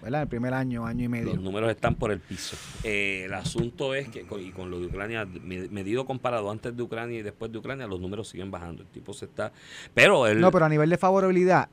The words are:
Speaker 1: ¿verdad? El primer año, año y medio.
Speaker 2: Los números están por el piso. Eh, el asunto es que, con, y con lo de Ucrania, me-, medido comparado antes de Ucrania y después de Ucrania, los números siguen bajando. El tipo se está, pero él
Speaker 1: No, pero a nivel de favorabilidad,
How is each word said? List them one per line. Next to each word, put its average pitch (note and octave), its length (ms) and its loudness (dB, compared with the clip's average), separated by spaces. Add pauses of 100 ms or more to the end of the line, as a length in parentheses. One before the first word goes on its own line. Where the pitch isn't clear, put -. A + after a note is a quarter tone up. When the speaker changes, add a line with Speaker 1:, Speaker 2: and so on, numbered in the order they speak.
Speaker 1:
¿verdad? C#3 220 -2
El C#3+ 60 -4
primer B2 260 -2
año, B2 320 -2
año A#2+ 180 -2
y A#2+ 40 -2
medio. A2+ 260 -2
Speaker 2:
Los F2+ 80 -2
números G2+ 280 0
están - 260 2
por A2 160 0
el G2 80 -2
piso. - 360 -10 (280)
Eh, G2 420 -2
el G2 80 -6
asunto A#2+ 600 -4
es C#3 140 -4
que, A2+ 160 -12
con, G2+ 160 -8
y F#2 120 -10
con F#2 180 -10
lo F2 100 -6
de F2 60 -4
Ucrania, G2+ 400 -6
me-, F#2 420 -10
medido G#2 380 -4
comparado A#2+ 440 -2
antes A2+ 240 -8
de A#2+ 80 -6
Ucrania A#2 360 -6
y A2 40 -8
después G#2+ 300 -10
de A2 60 -8
Ucrania, B2+ 300 -8
los F#2 120 -4
números G2+ 280 -6
siguen F#2+ 220 -10
bajando. E2+ 340 -10
El F2+ 40 -20
tipo - 240 -16
se - 140 -12
está, G#2 260 -8 (400)
pero C3+ 340 8
él G#2+ 140 6
Speaker 1:
No, F#3 100 10
pero F3 140 4
a D#3 60 4
nivel D3+ 180 4
de F3 80 4
favorabilidad, F#3 760 4